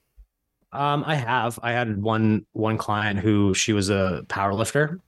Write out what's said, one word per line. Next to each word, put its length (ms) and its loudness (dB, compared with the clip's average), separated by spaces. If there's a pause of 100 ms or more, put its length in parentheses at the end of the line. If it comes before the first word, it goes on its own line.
(720)
Um, 340 -2
I 80 -2
have. 480 -2
I 100 -2
had 300 -2
one, 520 2
one 260 0
client 400 -2
who, 340 4
she 180 0
was 200 2
a 360 0
power 280 -2
lifter, 520 -2